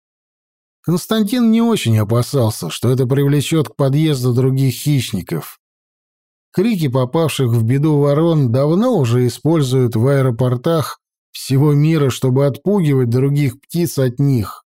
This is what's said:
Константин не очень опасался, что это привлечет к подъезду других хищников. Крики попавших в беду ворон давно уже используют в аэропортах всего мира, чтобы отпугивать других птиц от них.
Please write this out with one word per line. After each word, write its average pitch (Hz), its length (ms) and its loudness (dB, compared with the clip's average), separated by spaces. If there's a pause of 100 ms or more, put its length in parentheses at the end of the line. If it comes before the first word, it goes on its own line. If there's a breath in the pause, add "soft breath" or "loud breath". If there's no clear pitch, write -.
(880)
Константин 220 600 0
не 226 100 4
очень 202 380 2
опасался, 113 720 -2
что - 180 -4
это 131 180 2
привлечет 143 600 0
к - 80 -20
подъезду 139 560 0
других 131 400 0
хищников. - 880 -4 (920)
Крики 185 380 0
попавших 131 600 -2
в 117 120 2
беду 143 360 2
ворон 143 520 2
давно 170 460 2
уже 123 300 2
используют 131 680 0
в 113 120 0
аэропортах 131 960 0 (300)
всего 143 440 0
мира, 147 340 2
чтобы 131 380 0
отпугивать 143 640 0
других 139 500 0
птиц - 380 -4
от 127 200 -2
них. 135 460 -2 (120)